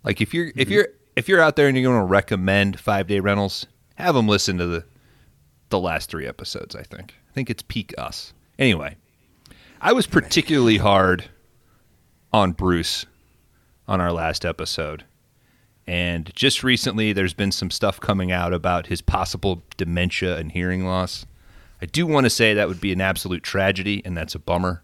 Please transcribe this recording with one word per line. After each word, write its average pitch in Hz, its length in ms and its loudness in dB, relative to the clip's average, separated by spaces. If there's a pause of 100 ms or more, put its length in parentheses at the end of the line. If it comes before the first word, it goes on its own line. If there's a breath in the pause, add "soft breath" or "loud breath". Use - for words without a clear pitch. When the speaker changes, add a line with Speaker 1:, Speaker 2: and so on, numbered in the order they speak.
Speaker 1:
Like, 107 180 0
if - 120 0
you're, 170 140 -2
if 135 80 -14
Speaker 2:
Mm-hmm. 127 160 0
Speaker 1:
you're, 104 160 4 (280)
if 123 140 -2
you're 175 120 6
out 156 140 4
there 143 120 6
and 131 100 4
you're 127 140 4
gonna 113 140 4
recommend 98 760 2
five-day 98 400 0
rentals, 101 460 0 (300)
have 170 200 0
'em 113 120 4
listen 98 300 2
to 87 80 0
the, 85 180 -4 (880 soft breath)
the 95 100 0
last 82 300 -4
three 73 180 -8
episodes, - 480 -12
I - 80 -16
think. - 300 -20 (160)
I - 40 -20
think 135 160 -4
it's - 140 -6
peak - 340 -8
us. - 360 -12 (260)
Anyway, 82 360 2 (840 soft breath)
I 208 140 2
was 262 140 2
particularly 139 680 4
hard 95 480 4 (1040)
on 98 200 4
Bruce 87 540 0 (840)
on 95 140 0
our 87 100 0
last 82 340 -4
episode. 78 580 -6 (800)
And 87 500 -4
just - 280 0
recently, 110 500 0
there's 92 200 0
been 101 180 -2
some 92 180 -6
stuff - 300 -2
coming 95 320 -2
out 87 220 0
about 87 340 -2
his - 140 -4
possible 92 640 -2 (140)
dementia 90 600 -2
and 80 140 -8
hearing 90 340 -2
loss. 92 400 -4 (560 soft breath)
I 87 40 -10
do 165 220 -2
wanna 139 220 4
say 110 240 4
that 104 140 2
would 87 140 -6
be 101 100 -2
an 90 100 -2
absolute 92 420 -2
tragedy, 98 600 -2
and 90 140 -6
that's 82 180 -8
a 80 40 -8
bummer. 87 440 -2